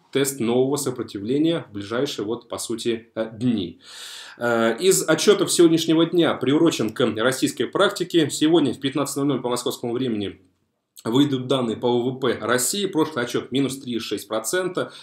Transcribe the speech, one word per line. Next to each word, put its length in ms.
тест 260
нового 380
сопротивления 920
в 20
ближайшие, 540
вот, 220
по 100
сути, 560
э, 180
дни. 480
Э, 420
из 300
отчётов 420
сегодняшнего 540
дня 300
приурочен 560
к 100
российской 480
практике. 640
Сегодня 440
в 60
пятнадцать 360
ноль 100
ноль 140
по 80
московскому 460
времени 440
выйдут 440
данные 280
по 240
В 140
В 40
П 220
России. 460
Прошлый 380
отчёт 280
минус 260
три 160
и 40
шесть 280
процента. 640